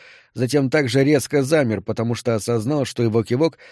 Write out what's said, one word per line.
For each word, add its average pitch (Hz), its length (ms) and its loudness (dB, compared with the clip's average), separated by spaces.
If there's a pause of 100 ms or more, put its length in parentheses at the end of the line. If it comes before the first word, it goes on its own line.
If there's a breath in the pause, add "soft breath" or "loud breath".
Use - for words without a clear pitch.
(340 loud breath)
затем 131 360 0
также 135 340 2
резко 143 400 2
замер, 127 380 0
потому 113 340 -4
что 117 200 -2
осознал, 120 500 -2
что - 180 -4
его 113 200 2
кивок 139 340 0 (140 loud breath)